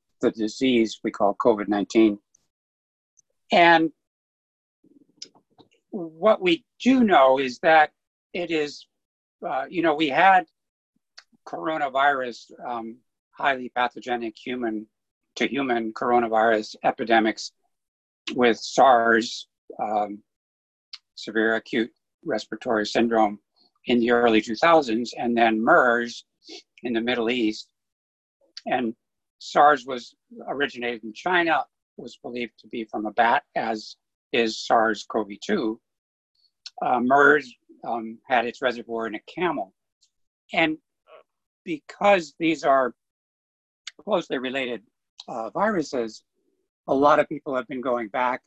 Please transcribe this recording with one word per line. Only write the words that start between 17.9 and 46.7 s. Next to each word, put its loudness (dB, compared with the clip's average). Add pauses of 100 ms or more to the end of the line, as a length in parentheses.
with 2
sars, 2 (340)
um, -6 (960)
severe 0
acute -4 (340)
respiratory -4
syndrome 0 (460)
in 2
the 2
early 4
two -4
thousands, 2
and -2
then 2
mers 2 (600)
in -4
the -2
Middle -2
East. -4 (960)
And -2 (440)
sars 4
was -12 (340)
originated -6
in -12
China, -2 (320)
was -16
believed -10
to -20
be -8
from -8
a -8
bat, 2 (140)
as -6 (360)
is -2
sars 2
cov -4 (160)
two. -2 (1040)
Uh, 0
mers, 4 (320)
um, -8 (100)
had 2
its -10
reservoir -4
in -12
a -12 (120)
camel. -6 (800)
And -2 (840)
because -2
these -2
are 2 (1080)
closely -2
related, -6 (460)
uh, -8
viruses, -4 (640)